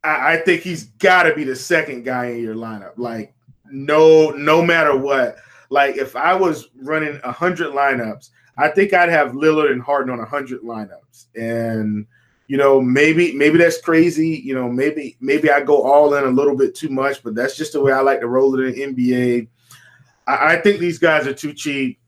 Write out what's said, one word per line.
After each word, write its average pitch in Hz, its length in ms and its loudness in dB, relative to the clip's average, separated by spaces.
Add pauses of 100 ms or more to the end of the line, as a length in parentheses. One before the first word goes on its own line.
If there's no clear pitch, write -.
I, 156 300 0
I 165 40 0
think 165 240 0
he's 170 220 -10
gotta 180 500 2
be 151 100 -4
the 131 120 -4
second 143 480 -4
guy 123 240 -6
in 117 160 -8
your 110 100 -8
lineup. 110 440 -12
Like, 117 360 -10 (320)
no, 156 640 4
no 151 320 0
matter 165 340 2
what. 135 420 -2 (340)
Like, 139 260 0
if 135 180 -6
I 160 200 2
was 180 400 -2
running 147 480 -6
a 123 80 -8
hundred 165 420 -4
lineups, 131 560 -2 (300)
I 147 80 2
think 196 260 0
I'd 175 160 4
have 147 220 2
Lillard 151 400 2
and 123 100 -4
Harden 131 320 -2
on 117 60 -8
a 113 60 -10
hundred 127 360 -10
lineups. 107 720 -16
And, 113 720 -6 (400)
you 139 120 -4
know, 139 220 4
maybe, 151 540 2
maybe 151 240 2
that's 165 240 4
crazy. 160 640 2
You 135 80 -6
know, 127 160 -4
maybe, 135 500 -4
maybe 147 300 0
I 143 120 2
go 139 200 2
all 143 320 4
in 143 120 0
a 131 40 0
little 135 260 2
bit 127 200 -2
too 151 140 -10
much, 135 340 -4
but 110 100 -10
that's 131 240 -4
just 151 160 -8
the 147 80 -2
way 135 100 2
I 135 100 0
like 135 180 2
to 120 80 -6
roll 131 320 2
it 131 80 -2
in 117 120 -8
N 139 140 -8
B 123 220 0
A. 123 320 0 (800)
I, 147 260 2
I 170 80 0
think 202 180 2
these 170 200 -4
guys 156 260 2
are 135 80 -6
too - 220 -10
cheap. 135 520 -6